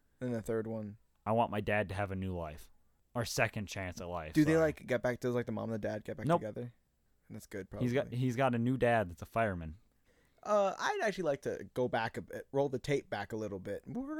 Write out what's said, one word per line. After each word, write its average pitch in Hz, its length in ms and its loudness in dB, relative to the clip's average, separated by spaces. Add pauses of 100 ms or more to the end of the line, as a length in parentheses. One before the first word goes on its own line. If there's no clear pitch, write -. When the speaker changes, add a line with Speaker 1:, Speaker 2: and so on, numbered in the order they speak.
(200)
Speaker 1:
And 123 140 -2
the 113 60 0
third 110 280 0
one 110 280 -6 (300)
Speaker 2:
"I 107 60 4
want 117 180 4
my 104 100 0
dad 104 280 2
to 92 80 -4
have 98 160 0
a 95 40 -4
new 95 200 -2
life. 78 340 -8 (460)
Our 117 80 0
second 110 420 0
chance 95 340 -6
at 90 80 -6
life." 82 240 -6
Speaker 1:
Do 156 120 8
they, 156 80 4
Speaker 2:
Sorry. 160 140 6
Speaker 1:
like, - 200 -2
get 120 160 0
back, 123 160 0
does, 123 160 0
like, 120 120 0
the 117 60 -6
mom 110 200 -2
and 107 100 -4
the 107 60 -2
dad 107 160 -6
get 110 140 -8
back - 80 -4
Speaker 2:
Nope. 165 160 4
Speaker 1:
together? 117 300 -8 (580)
That's 107 160 -14
good, 95 200 -8 (140)
Speaker 2:
He's 123 120 2
got, 135 100 2
Speaker 1:
probably. 117 160 -4
Speaker 2:
he's 127 180 2
got 131 180 4
a 117 40 2
new 123 180 2
dad 117 340 4
that's 87 120 -12
a - 40 -10
fireman. 90 480 0 (720)
Speaker 1:
Uh, 202 340 2
I'd 392 240 0
actually 190 220 0
like 143 180 2
to 101 320 -4
go 127 140 2
back 117 280 0
a 104 60 -6
bit, - 300 -10
roll 139 160 2
the 135 100 -2
tape - 320 0
back 101 220 -4
a 110 40 -4
little 101 220 -4
bit. 101 240 -6 (380)